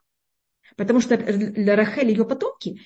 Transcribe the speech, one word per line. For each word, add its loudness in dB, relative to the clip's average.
Потому 2
что 2
для 0
Рахель 2
и 4
ее 0
потомки — -6